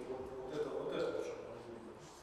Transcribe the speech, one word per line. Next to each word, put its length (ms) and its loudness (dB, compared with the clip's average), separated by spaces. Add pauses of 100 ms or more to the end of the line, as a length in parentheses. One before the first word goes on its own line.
вот, 120 0 (260)
вот 80 -2
это, 160 4
вот 240 2
это, 140 6
о 160 4
чём 200 0
мы 80 -6
говорим? 420 -6 (300)